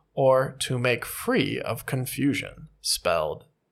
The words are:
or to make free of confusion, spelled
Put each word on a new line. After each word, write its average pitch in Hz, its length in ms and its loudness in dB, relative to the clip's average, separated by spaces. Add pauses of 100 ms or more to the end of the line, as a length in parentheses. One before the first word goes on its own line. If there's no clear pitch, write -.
(140)
or 135 460 4
to 127 180 -2
make 120 280 0
free - 520 0
of - 280 -6
confusion, 131 800 -2 (140)
spelled 80 640 -2 (260)